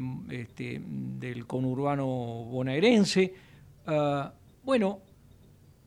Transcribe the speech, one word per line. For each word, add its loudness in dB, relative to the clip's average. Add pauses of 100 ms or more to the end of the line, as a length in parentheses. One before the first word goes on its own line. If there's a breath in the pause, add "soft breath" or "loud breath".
(320)
este, -8
del -8
conurbano -2
bonaerense. 2 (540 loud breath)
Ah, 0 (300)
bueno, 2 (840)